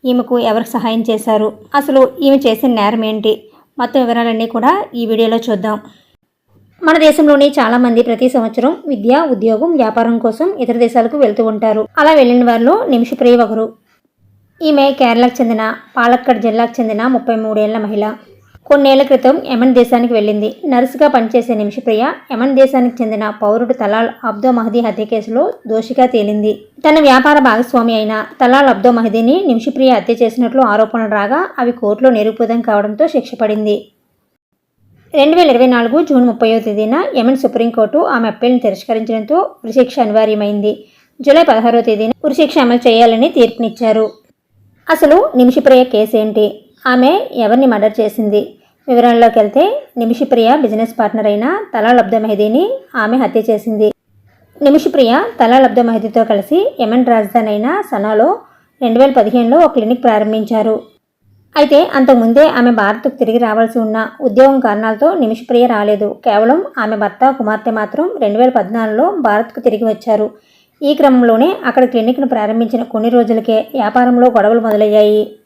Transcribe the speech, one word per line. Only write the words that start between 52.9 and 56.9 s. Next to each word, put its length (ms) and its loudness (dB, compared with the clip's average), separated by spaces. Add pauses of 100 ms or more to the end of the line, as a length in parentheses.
ఆమె 200 -2
హత్య 340 -2
చేసింది. 420 -2 (720)
నిమిషప్రియ 600 2 (180)
తలాల్ 240 4
అబ్దో 180 2
మెహదీతో 420 -2
కలిసి 560 -2
యెమెన్ 260 0